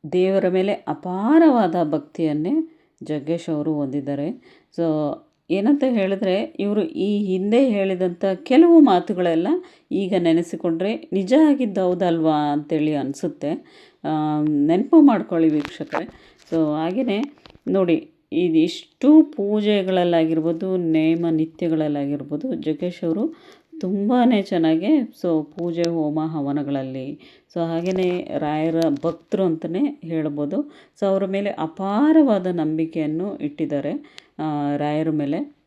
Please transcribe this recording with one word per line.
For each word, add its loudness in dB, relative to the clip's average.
ದೇವರ 2
ಮೇಲೆ 0
ಅಪಾರವಾದ 2
ಭಕ್ತಿಯನ್ನೇ -2
ಜಗ್ಗೇಶ್ -6
ಅವರು -2
ಹೊಂದಿದ್ದಾರೆ. -4
So -2
ಏನಂತ 2
ಹೇಳಿದ್ರೆ -2
ಇವರು 0
ಈ -2
ಹಿಂದೆ 2
ಹೇಳಿದಂಥ -2
ಕೆಲವು 8
ಮಾತುಗಳೆಲ್ಲ 4
ಈಗ -2
ನೆನೆಸಿಕೊಂಡ್ರೆ 0
ನಿಜ 2
ಆಗಿದ್ದು 0
ಹೌದಲ್ವಾ 0
ಅಂತೇಳಿ -2
ಅನಿಸುತ್ತೆ, -6
ಆ, -2
ನೆನಪು 4
ಮಾಡ್ಕೊಳ್ಳಿ 4
ವೀಕ್ಷಕರೇ. -4
So 2
ಹಾಗೆಯೇ -2
ನೋಡಿ, 0
ಇದಿಷ್ಟು 4
ಪೂಜೆಗಳಲ್ಲಾಗಿರ್ಬೋದು, 0
ನೇಮ 2
ನಿತ್ಯಗಳಲ್ಲಾಗಿರ್ಬೋದು, -4
ಜಗ್ಗೇಶ್ -6
ಅವರು -2
ತುಂಬಾ 0
ಚೆನ್ನಾಗಿ, 0
so 0
ಪೂಜೆ -4
ಹೋಮ -2
ಹವನಗಳಲ್ಲಿ, -6
so -6
ಹಾಗೆಯೇ -2
ರಾಯರ -2
ಭಕ್ತರು -4
ಅಂತಲೇ -2
ಹೇಳ್ಬೋದು. -4
So -2
ಅವರ 0
ಮೇಲೆ -4
ಅಪಾರವಾದ 2
ನಂಬಿಕೆಯನ್ನು -4
ಇಟ್ಟಿದ್ದಾರೆ, -6
ಆ, -4
ರಾಯರ -2
ಮೇಲೆ. -4